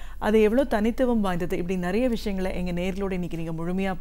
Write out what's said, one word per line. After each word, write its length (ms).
அது 240
எவ்வளவு 260
தனித்துவம் 540
வாய்ந்தது? 360
இப்படி 220
நிறைய 300
விஷயங்களை 460
எங்க 160
நேயர்களோட 400
இன்னைக்கு 260
நீங்க 140
முழுமையா 500